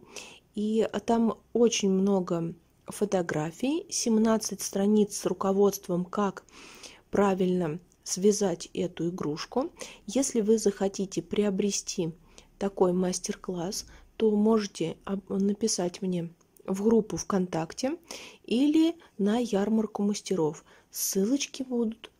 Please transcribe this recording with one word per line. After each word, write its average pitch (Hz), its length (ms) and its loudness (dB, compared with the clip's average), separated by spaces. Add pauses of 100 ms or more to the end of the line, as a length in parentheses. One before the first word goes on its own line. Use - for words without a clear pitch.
(540)
и 214 340 0 (200)
там 233 320 2 (140)
очень 226 360 4
много 185 640 0 (320)
фотографий, 185 1040 -2
семнадцать 220 720 2
страниц 208 560 2
с - 80 -8
руководством, 190 800 0
как 196 400 -4 (640)
правильно 185 680 2 (240)
связать 196 680 0
эту 175 360 -4
игрушку. 180 640 -4 (360)
Если 247 340 0
вы 220 160 4
захотите 196 640 -2
приобрести 202 880 -2 (460)
такой 196 340 2
мастер-класс, 185 960 -4 (320)
то 214 180 2
можете 208 680 2
об-, 196 240 -8
написать 196 720 -2
мне 175 320 -4 (320)
в 190 160 -4
группу 214 360 4
ВКонтакте 185 840 -4 (460)
или 311 500 2 (240)
на 208 180 2
ярмарку 214 640 0
мастеров. 185 640 -2 (240)
Ссылочки - 720 -2
будут 233 480 -4 (100)